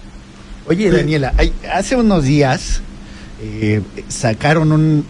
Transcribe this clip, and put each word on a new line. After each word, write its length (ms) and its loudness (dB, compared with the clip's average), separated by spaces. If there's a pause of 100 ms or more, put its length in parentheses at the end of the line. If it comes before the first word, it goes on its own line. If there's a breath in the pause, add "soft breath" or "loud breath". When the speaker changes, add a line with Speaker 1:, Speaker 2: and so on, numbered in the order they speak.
(680)
Speaker 1:
Oye, 240 2
Speaker 2:
Sí. 60 4
Speaker 1:
Daniela, 400 0
hay, 160 4 (200)
hace 220 0
unos 300 4
días, 560 2 (600 loud breath)
eh, 400 -2 (280)
sacaron 640 2
un 360 4